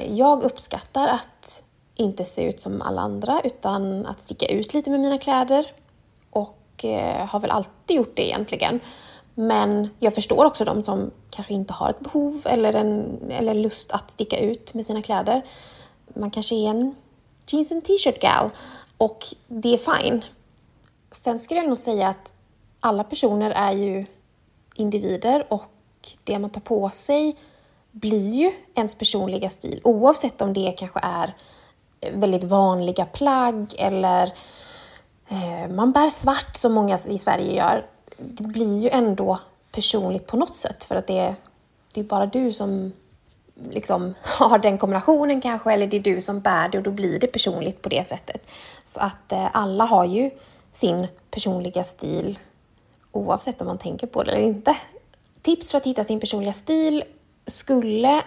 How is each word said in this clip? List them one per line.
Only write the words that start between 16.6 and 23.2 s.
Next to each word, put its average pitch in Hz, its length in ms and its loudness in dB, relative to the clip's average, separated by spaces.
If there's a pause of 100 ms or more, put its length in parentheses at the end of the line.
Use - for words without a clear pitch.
en 247 260 -2 (520)
jeans 302 240 0
and 330 120 -4
t-shirt 392 380 2
gal, - 280 2 (480)
och 220 280 0 (220)
det 240 260 0
är 233 40 4
fine. 240 480 0 (840)
Sen 233 280 -4
skulle 330 200 -2
jag 330 100 0
nog 247 80 0
säga 208 300 0
att - 260 -6 (460)
alla 214 240 2
personer 208 480 0